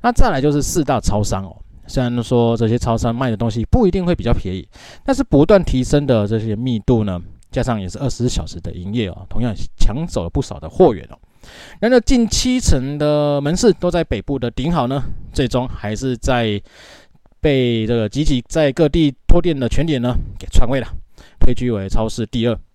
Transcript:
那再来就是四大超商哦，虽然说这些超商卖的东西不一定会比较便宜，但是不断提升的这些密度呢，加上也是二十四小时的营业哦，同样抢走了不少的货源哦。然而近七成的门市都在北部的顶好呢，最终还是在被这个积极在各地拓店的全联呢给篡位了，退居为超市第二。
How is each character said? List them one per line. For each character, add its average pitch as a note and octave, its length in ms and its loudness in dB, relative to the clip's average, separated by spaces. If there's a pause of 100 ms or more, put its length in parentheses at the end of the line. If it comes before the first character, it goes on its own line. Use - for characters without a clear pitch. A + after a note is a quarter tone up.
那 A#3+ 100 2
再 A#3+ 200 6
来 C3+ 100 0
就 D3 100 2
是 C#3+ 80 0
四 D3 240 -2
大 C3 160 0
超 G#2 220 0
商 G2 240 -4
哦， - 100 -18 (300)
虽 C3+ 160 -4
然 A#2+ 220 -2
说 A#2 340 2
这 A2+ 100 0
些 A#2+ 120 0
超 A#2 180 -2
商 A#2 160 -2
卖 B2+ 160 -4
的 A2 80 -4
东 A#2 140 -2
西 A2+ 140 -4
不 B3 200 4
一 F3+ 60 4
定 F#3+ 120 -2
会 F3 120 0
比 - 80 -10
较 A#2 100 2
便 - 220 -2
宜， - 120 -12 (360)
但 C4+ 120 0
是 C4+ 80 -2
不 D3 220 4
断 G3 180 6
提 B2+ 200 0
升 C#3+ 240 0
的 A2 180 2
这 A2 140 -2
些 G#2+ 160 -4
密 A#2+ 240 -4
度 A2+ 240 0
呢， F2+ 180 -4 (300)
加 C3 100 -4
上 A2+ 180 -2
也 F#2 80 -8
是 - 120 -12
二 C#3 60 -6
十 B2 100 -4
四 B2 140 -2
小 - 140 -4
时 - 160 -12
的 E2 120 -10
营 F2+ 220 -10
业 A2+ 160 -2
哦， - 200 -14
同 A2 140 0
样 A2+ 100 -2 (240)
抢 D3 300 4
走 G#2 160 -4
了 E2+ 60 -6
不 C#3 120 -2
少 - 180 -8
的 - 80 -14
货 D3 260 4
源 D#2 180 -10
哦。 - 60 -20 (600)
然 A#3 140 2
而 B3 80 6
近 A#3+ 260 2
七 B3+ 320 -2
成 C#3+ 380 0
的 D3 420 0
门 D3 160 -2
市 G#3+ 160 4
都 F3 180 -2
在 E3+ 140 -2
北 A2 180 -4
部 C#3 160 -4
的 A#2+ 140 -4
顶 C3 220 -4
好 B2+ 140 -2
呢， C3+ 140 -4 (300)
最 C3 160 -2
终 B2 200 -2
还 G#2+ 280 -8
是 B2 220 -6
在 A2+ 440 -2 (800)
被 B2 460 0
这 A#2 100 0
个 G#2+ 140 -2
积 C#3+ 140 -4
极 C3 240 2
在 D3+ 240 0
各 D3+ 180 2
地 D3 240 2 (140)
拓 F3 140 8
店 E3 160 0
的 B2 120 -2
全 - 160 2
联 C#3+ 160 -2
呢 B2 140 -2 (240)
给 - 80 -14
篡 - 220 -2
位 C3+ 100 0
了， A2 80 -8 (520)
退 B2 140 8
居 B2 180 0
为 G2 160 -4
超 A2 220 0
市 A2+ 160 -4
第 A#2 220 -2
二。 A#2 100 0 (180)